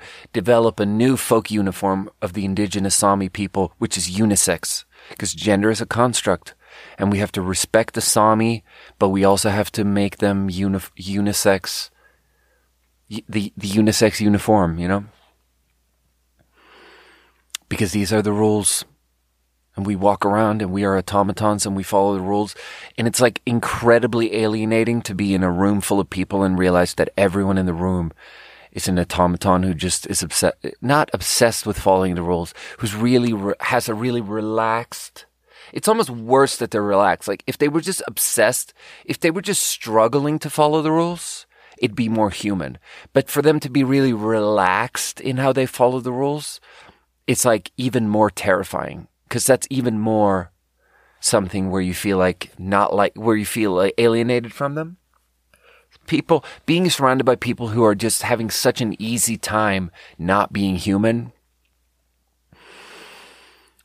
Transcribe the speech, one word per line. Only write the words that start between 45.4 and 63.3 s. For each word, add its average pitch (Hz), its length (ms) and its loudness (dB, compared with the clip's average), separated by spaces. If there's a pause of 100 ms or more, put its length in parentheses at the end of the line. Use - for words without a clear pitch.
they 131 140 2
follow 127 340 2
the 123 120 -6
rules, 143 480 -6 (680)
it's, 127 160 0
like, 113 320 2
even 123 320 0
more 107 200 4
terrifying, 90 800 -4 (220)
'cause - 180 -4
that's - 240 2
even 120 300 -2
more 104 500 0 (720)
something 95 500 0
where 95 100 -2
you 92 140 -2
feel 98 240 -2
like 92 400 0
not 98 340 2
like, 98 220 0
where 110 220 0
you 104 100 -2
feel, 107 240 -2
like, 92 280 2
alienated 117 540 2
from 143 220 -6
them. 160 220 -10 (1080)
People, 147 380 0 (220)
being 170 240 2
surrounded 131 340 2
by 123 100 4
people 120 340 -4
who 117 140 0
are 107 120 6
just 107 280 -2
having 113 280 -2
such - 320 0
an 107 180 -2
easy 113 380 -2
time 101 520 -2 (280)
not 95 340 0
being 98 240 0
human. 113 560 0 (2500)